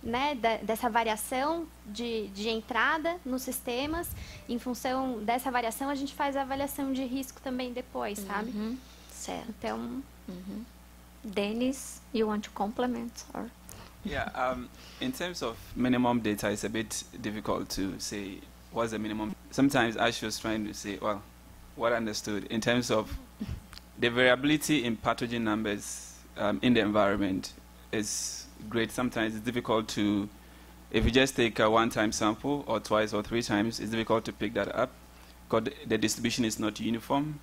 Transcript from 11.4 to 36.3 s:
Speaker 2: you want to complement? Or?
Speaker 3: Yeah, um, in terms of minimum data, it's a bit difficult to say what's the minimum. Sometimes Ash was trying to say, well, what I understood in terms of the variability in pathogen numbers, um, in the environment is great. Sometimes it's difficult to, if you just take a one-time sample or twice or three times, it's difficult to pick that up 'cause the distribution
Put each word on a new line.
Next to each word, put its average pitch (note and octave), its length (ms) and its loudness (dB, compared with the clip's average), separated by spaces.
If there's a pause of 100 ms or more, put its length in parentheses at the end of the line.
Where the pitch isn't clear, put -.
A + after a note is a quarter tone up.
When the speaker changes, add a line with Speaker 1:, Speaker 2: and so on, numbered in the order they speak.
Speaker 2:
you A3 140 2
want G#3 180 0
to - 60 -12
complement? A#3+ 600 -2 (220)
Or? A3+ 180 -8 (540)
Speaker 3:
Yeah, C#3+ 300 -2
um, B2+ 340 -2 (320)
in B2+ 120 -2
terms F3 300 -4
of A2+ 140 -4 (180)
minimum B2 460 4
data, G#2 300 0
it's G#2 140 -2
a G#2 40 0
bit A2+ 360 -4 (160)
difficult G#2 500 -4
to F#2+ 280 -4
say G2+ 420 -8 (320)
what's A#2 180 0
the A2 80 -4
minimum. G#2+ 360 -4 (160)
Sometimes C3 460 4
Ash A#2 260 2
was A2 160 -4
trying A2 280 -2
to F#2+ 80 -8
say, G2+ 260 -6
well, G#2 220 -2 (540)
what A#2+ 160 2
I A#2+ 40 2
understood G#2+ 540 -2
in A2+ 100 0
terms A#2+ 300 2
of G#2+ 260 2 (800)
the A#2+ 120 4
variability B2+ 760 4
in A#2 120 2
pathogen A#2 460 0
numbers, G#2+ 720 -2 (220)
um, G#2 260 0
in B2 120 8
the A2+ 60 8
environment G2+ 760 4 (360)
is - 560 -4 (220)
great. A2+ 220 2
Sometimes A#2 440 0
it's G#2+ 100 -6
difficult A#2 440 2
to, G#2 400 2 (640)
if A2 140 4
you A#2 60 6
just C3 260 6
take A#2 220 4
a A2 120 8
one-time A2+ 420 4
sample C#3 540 0
or A2 140 0
twice G#2+ 340 2
or G#2 80 2
three A2+ 200 0
times, A2 380 0
it's G#2+ 100 -4
difficult A2+ 360 2
to A2 60 -6
pick G#2+ 220 -4
that G2+ 200 0
up B2+ 160 2 (580)
'cause A2+ 160 2 (220)
the A2+ 100 2
distribution A2+ 480 2